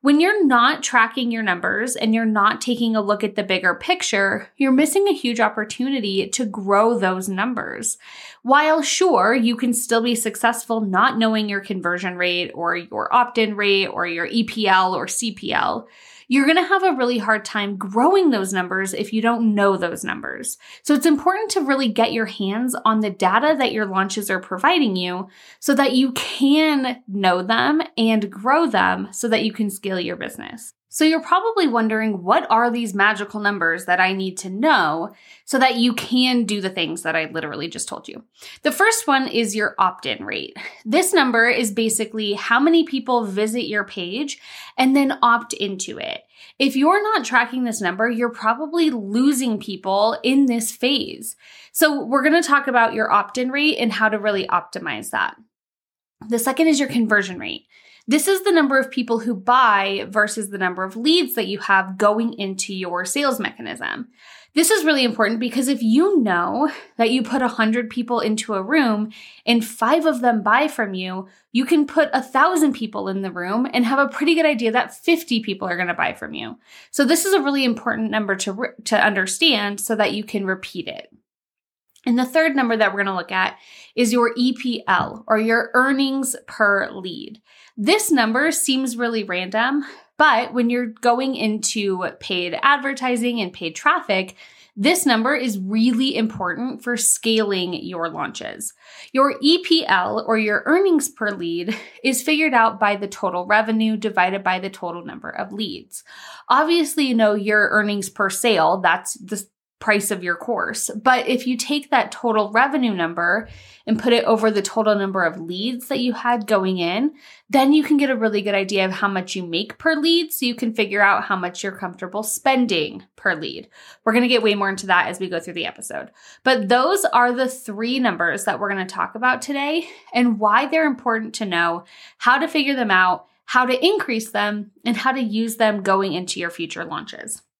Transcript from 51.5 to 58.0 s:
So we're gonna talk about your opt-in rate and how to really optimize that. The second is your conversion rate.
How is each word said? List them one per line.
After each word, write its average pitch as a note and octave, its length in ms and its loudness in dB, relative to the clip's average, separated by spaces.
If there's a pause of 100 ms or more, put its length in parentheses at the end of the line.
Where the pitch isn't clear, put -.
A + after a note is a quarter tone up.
So D4+ 340 0
we're B3+ 180 0
gonna D#4+ 200 4
talk C#4 240 2
about A#3+ 260 4
your A3 180 0
opt-in B3 380 0
rate D4 300 0
and A#3 140 0
how A3 160 2
to G#3+ 100 0
really G3+ 260 0
optimize E3+ 640 -4
that. - 280 -2 (920)
The A#3 80 0
second C4 300 2
is D4 120 4
your C#4 100 -2
conversion G#3 500 0
rate. - 260 -12 (400)